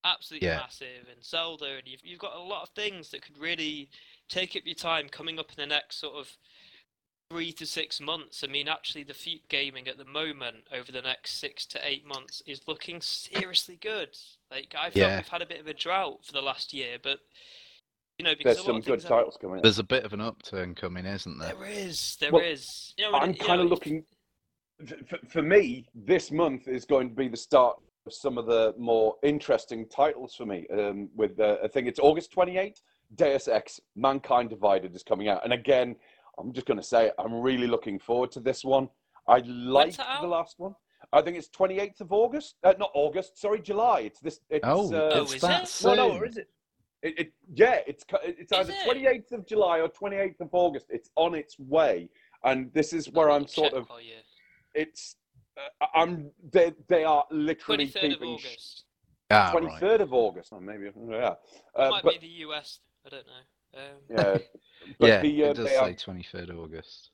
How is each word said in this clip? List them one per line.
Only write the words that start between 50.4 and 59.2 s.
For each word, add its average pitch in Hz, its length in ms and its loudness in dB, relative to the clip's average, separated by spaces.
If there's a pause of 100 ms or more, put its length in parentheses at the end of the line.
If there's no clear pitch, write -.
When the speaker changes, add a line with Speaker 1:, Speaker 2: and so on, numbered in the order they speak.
Speaker 3:
of 165 120 -10
August. 175 360 2
It's - 280 -8
on 170 180 4
its - 240 -10
way, 131 500 2 (360)
and 131 280 0
this 165 220 0
is 160 160 -4
where 156 180 6
Speaker 1:
I'll 147 80 6
Speaker 3:
I'm 143 100 0
sort 151 260 0
Speaker 1:
check 131 80 -2
Speaker 3:
of, 113 80 -12
Speaker 1:
for 117 120 -20
you. 113 140 -20 (600)
Speaker 3:
it's, 156 420 -6 (420)
uh, 143 360 -6
I'm, 160 360 2 (220)
they, 170 200 6 (160)
they 165 160 4
are 151 260 4
literally 151 580 -2
Speaker 1:
Twenty-third 143 240 -2
of 127 80 -6
Speaker 3:
keeping 120 180 -8
sh- 131 80 -14
Speaker 1:
August. - 380 -18 (460)